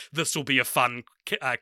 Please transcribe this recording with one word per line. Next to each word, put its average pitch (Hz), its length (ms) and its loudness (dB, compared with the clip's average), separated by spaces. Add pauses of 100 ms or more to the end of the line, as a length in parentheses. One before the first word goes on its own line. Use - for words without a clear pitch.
(100)
this 151 240 -2
will 143 100 -2
be 131 140 2
a 123 60 4
fun 123 380 0 (240)
ca-, - 160 -2
uh, 127 200 0